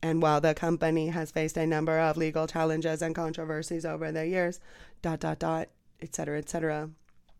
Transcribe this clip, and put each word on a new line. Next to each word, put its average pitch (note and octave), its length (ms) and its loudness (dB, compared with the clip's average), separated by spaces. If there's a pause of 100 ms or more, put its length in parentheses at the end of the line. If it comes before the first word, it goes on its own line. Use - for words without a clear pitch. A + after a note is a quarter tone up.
And E3 200 2
while D3+ 180 6
the D#3 140 4
company E3 540 2
has E3 240 -4
faced D#3+ 260 -2
a D#3+ 100 4
number D#3+ 320 2
of D#3 160 4
legal D#3+ 320 0
challenges D#3+ 540 0
and E3 120 0
controversies D#3+ 720 -4
over D#3 280 -4
the D#3+ 140 -2
years, F3+ 340 0 (400)
dot, D#3+ 180 -2
dot, D#3 200 -2
dot, D#3+ 280 -2 (340)
et E3 140 -10
cetera, D3 220 -4
et D3+ 100 -6
cetera," D#3 420 -2 (500)